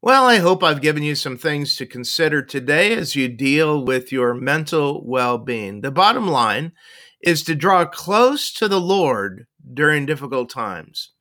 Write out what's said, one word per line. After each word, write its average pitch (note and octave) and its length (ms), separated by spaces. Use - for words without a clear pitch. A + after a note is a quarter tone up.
Well, C4 220
I A#3+ 120
hope F#3 260
I've D3+ 180
given D3 200
you D3 140
some C3 200
things D3 420
to C3 100
consider D3 560
today D3 500
as E3 220
you C3+ 120
deal C#3+ 560
with B2+ 280
your B2 240
mental D3 680
well-being. A#2 800
The C3+ 80
bottom G3+ 380
line C3 460
is E3 240
to E3 100
draw F3+ 300
close B3 680
to A3 140
the G3 120
Lord C#3 680
during D3 320
difficult C3+ 460
times. G2 580